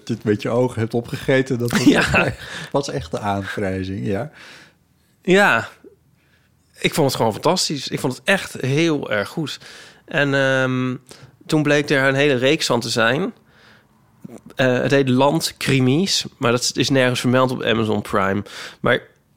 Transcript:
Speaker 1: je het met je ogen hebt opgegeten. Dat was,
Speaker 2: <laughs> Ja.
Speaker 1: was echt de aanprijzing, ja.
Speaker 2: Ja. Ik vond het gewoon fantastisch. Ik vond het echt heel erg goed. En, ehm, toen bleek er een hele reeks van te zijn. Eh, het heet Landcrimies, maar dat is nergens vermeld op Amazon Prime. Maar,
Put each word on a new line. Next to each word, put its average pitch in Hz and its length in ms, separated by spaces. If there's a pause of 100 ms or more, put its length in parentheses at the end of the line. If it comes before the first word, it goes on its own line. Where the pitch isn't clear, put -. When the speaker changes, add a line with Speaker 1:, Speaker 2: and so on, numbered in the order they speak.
Speaker 1:
je - 100
het 107 100
met 104 180
je 127 80
ogen 120 300
hebt 113 140
opgegeten. 131 640
Dat 120 120
was, 226 220
Speaker 2:
<laughs> - 60
Ja. - 340 (380)
Speaker 1:
was 143 200
echt 139 200
de 120 80
aanprijzing, 98 880
ja. 113 240 (920)
Speaker 2:
Ja. 180 460 (1120)
Ik - 160
vond 151 120
het 127 100
gewoon 113 160
fantastisch. 151 560
Ik - 120
vond 131 120
het 127 120
echt - 360
heel 143 500
erg 104 180
goed. - 320 (440)
En, 143 300
ehm, 131 640 (500)
toen 156 160
bleek 143 280
er 135 180
een 135 60
hele 143 200
reeks 131 320
van 120 140
te 113 80
zijn. 117 440 (1200)
Eh, 131 260
het 131 100
heet 139 180
Landcrimies, 139 1160 (120)
maar 120 160
dat 123 220
is 131 160
nergens 127 300
vermeld 127 300
op 127 120
Amazon 110 400
Prime. 98 400 (380)
Maar, 127 200 (360)